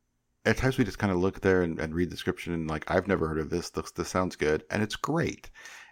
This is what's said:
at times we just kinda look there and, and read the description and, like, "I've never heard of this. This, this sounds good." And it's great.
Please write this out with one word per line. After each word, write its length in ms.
at 120
times 200
we 80
just 140
kinda 160
look 260
there 220
and, 160
and 160
read 140
the 60
description 380
and, 160
like, 200
"I've 180
never 200
heard 120
of 100
this. 220
This, 200
this 160
sounds 280
good." 340
And 120
it's 140
great. 540